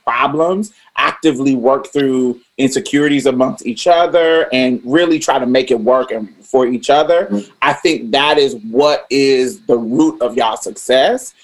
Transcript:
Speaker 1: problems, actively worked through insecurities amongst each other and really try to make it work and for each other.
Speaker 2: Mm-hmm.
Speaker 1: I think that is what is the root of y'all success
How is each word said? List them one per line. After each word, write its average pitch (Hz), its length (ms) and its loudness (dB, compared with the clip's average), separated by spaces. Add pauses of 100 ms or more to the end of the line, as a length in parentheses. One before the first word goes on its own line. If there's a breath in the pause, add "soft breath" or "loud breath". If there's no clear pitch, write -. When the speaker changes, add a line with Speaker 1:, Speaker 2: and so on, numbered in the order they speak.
Speaker 1:
problems, 170 640 -2 (240 soft breath)
actively 139 600 0
worked 131 360 0
through 127 480 0 (180)
insecurities 139 680 0
amongst 127 400 -2
each 117 200 -6
other 165 680 2
and 127 320 0
really 160 340 2
try 147 200 0
to 127 80 -2
make 131 240 0
it 117 100 2
work 127 300 2
and 110 180 -8 (160)
for 131 220 2
each 123 240 -4
other. 170 360 2
Speaker 2:
Mm-hmm. 101 240 -6 (120)
Speaker 1:
I 143 100 0
think 127 400 -4
that 147 260 2
is 131 180 0 (140)
what 143 400 2
is 131 560 0
the 127 100 2
root 127 460 -2
of 110 140 -2
y'all 113 200 -2
success 135 880 -2